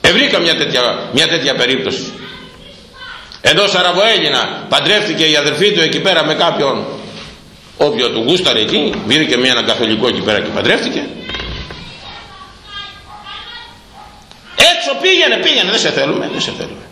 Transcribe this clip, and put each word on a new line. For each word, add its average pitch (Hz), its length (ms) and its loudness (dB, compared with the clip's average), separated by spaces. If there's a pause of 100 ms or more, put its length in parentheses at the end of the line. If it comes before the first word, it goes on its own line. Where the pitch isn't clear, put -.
Ευρήκα 196 380 4
μια 165 180 2
τέτοια, 123 560 0
μια 156 140 2
τέτοια 143 280 0
περίπτωση. 123 480 0 (1400)
Εδώ 196 260 4
Σαραβοέλληνα 180 1000 2
παντρεύτηκε 160 560 2
η 151 100 4
αδερφή 147 360 2
του - 80 2
εκεί - 200 2
πέρα 165 260 2
με 156 80 0
κάποιον, 147 520 0 (920)
όποιο 131 320 2
του 113 180 -2
γούσταρε 147 320 2
εκεί, - 340 0 (120)
βρήκε 127 320 2
μια, 127 140 4
έναν 117 140 2
καθολικό 110 420 2
εκεί - 140 0
πέρα 104 180 2
και - 100 -4
παντρεύτηκε. 180 560 0 (3500)
Έξω 294 460 2
πήγαινε, 339 420 4
πήγαινε, 240 280 2
δεν 220 80 0
σε 156 100 0
θέλουμε, - 420 -2
δεν - 100 -4
σε - 160 -4
θέλουμε. - 340 -12